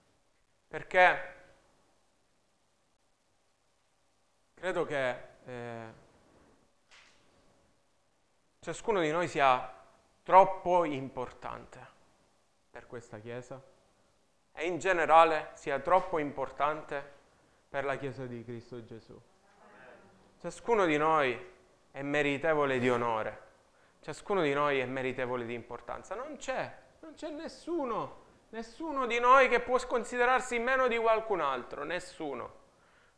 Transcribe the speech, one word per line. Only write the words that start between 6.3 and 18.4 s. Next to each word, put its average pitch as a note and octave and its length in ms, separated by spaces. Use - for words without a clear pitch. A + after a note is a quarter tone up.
ciascuno F#3 420
di D3+ 100
noi F3 160
sia C3 520
troppo F3+ 600
importante B2 1000
per A#2+ 180
questa A2+ 320
Chiesa B2 420
e D3+ 120
in F3 120
generale D#3+ 760
sia C#3 260
troppo F3 400
importante C#3+ 1000
per C3+ 180
la C3+ 100
Chiesa C3 300
di A#2+ 180